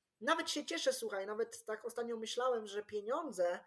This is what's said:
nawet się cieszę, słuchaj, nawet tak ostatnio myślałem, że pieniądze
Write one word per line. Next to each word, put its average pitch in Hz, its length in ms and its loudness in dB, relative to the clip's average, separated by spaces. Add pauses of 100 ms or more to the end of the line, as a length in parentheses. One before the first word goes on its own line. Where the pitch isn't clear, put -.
(200)
nawet 311 300 2
się - 160 -2
cieszę, 311 260 2
słuchaj, 208 340 -2
nawet 214 380 -2
tak 214 200 -4
ostatnio 233 320 -4
myślałem, 226 500 2
że 202 160 -4
pieniądze 208 840 0